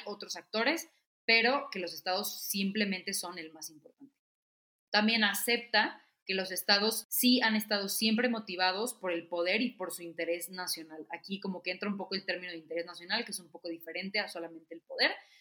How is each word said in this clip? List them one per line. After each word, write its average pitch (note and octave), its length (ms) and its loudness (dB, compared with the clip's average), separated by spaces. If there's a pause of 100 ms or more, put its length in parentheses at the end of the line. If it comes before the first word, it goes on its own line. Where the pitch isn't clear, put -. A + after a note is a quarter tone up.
otros G3+ 300 -8
actores, A#3+ 520 0 (380)
pero A#3+ 440 4
que - 80 -6
los E3+ 140 -4
estados G3 560 -2
simplemente G3 640 0
son F3+ 260 -4
el D#3+ 140 -12
más D#3+ 160 -12
importante. - 460 -20 (760)
También G#3+ 340 4
acepta A3 760 2 (220)
que F#3+ 80 -4
los F#3+ 200 0
estados G#3 580 2
sí B3 320 6
han A3 120 4
estado G3+ 360 0
siempre A3+ 400 2
motivados G3 640 0
por F#3 180 -2
el E3+ 160 -2
poder F3+ 320 2
y B3 120 0
por F3+ 200 -6
su - 80 -10
interés E3+ 480 -4
nacional. E3 640 -8
Aquí F#3+ 280 -8
como F#3 240 -4
que F3+ 100 -4
entra G3 180 -4
un G3 80 -4
poco F#3+ 160 -6
el G3 100 -4
término F3+ 280 -4
de E3+ 40 -10
interés E3 300 -6
nacional, F3+ 400 -4
que G3+ 60 -12
es - 80 -8
un E3 100 -20
poco E3+ 180 -12
diferente F3 520 -4
a G3 100 -2
solamente E3 440 -10
el E3+ 60 -14
poder, B3+ 300 0 (300)